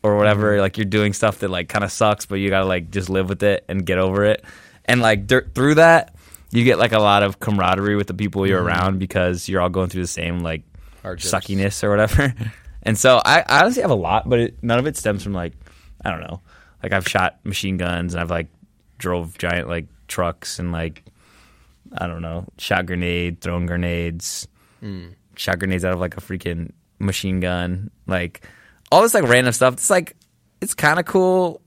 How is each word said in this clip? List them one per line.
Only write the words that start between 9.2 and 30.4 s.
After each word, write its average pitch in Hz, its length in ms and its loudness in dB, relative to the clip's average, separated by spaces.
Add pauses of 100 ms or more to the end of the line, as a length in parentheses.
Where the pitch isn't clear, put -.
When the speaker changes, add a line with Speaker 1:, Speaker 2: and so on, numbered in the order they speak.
Speaker 1:
you're 95 140 0
all 90 80 0
going 92 180 -2
through 92 140 -6
the 87 40 -4
same, 85 340 -6
like, 82 220 -6 (400)
Speaker 2:
Hardships. 90 300 -8
Speaker 1:
suckiness 98 500 -2
or 104 80 0
whatever. 110 480 2
<laughs> 110 60 -8 (420)
And 107 120 0
so 127 260 6
I, 156 240 4
I 147 140 6
honestly 190 180 2
have 180 100 0
a 127 40 4
lot, 95 340 0
but 123 120 4
it, - 220 -4
none 117 160 0
of 131 80 0
it 151 120 -4
stems 101 240 -4
from, 101 100 -6
like, 87 220 -6 (500)
I 98 60 -2
don't 82 100 -8
know. 95 220 -12 (400)
Like, - 100 -4
I've 95 160 -2
shot 92 340 0
machine 95 360 -4
guns 87 340 -4
and 87 80 -4
I've, 85 80 -4
like, 85 200 -4 (500)
drove 87 400 -6
giant, 87 320 -4
like, 85 160 -6 (200)
trucks - 520 -6
and, 90 120 -6
like, 82 320 -6 (960)
I 90 100 -6
don't 85 140 -10
know, 85 240 -8 (140)
shot 92 260 -2
grenade, 87 560 -4
thrown 87 240 -4
grenades, 85 840 -6 (360)
Speaker 2:
Mm. 92 320 -16 (200)
Speaker 1:
shot 92 260 -4
grenades 92 220 0
out 92 120 0
of, 87 40 -6
like, 87 200 -6
a - 20 -14
freaking 85 520 -8 (260)
machine 95 420 -2
gun, 90 500 -4 (160)
like, 87 400 -4 (460)
all 160 80 8
this, 226 140 4
like, 185 100 4
random 123 300 4
stuff. 127 180 4
It's, - 160 -4
like, 180 260 0 (460)